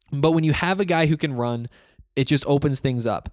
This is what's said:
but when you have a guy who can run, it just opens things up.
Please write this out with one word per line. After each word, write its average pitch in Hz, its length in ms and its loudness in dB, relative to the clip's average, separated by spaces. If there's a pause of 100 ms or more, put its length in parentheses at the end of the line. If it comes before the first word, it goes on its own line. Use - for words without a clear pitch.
(120)
but 147 220 2
when 160 120 2
you 151 100 2
have 185 260 0
a 202 60 -2
guy 165 200 2
who 151 120 2
can 147 160 -4
run, 120 320 -4 (500)
it 135 100 0
just 143 200 0
opens 143 340 0
things 123 260 -2
up. 104 260 -4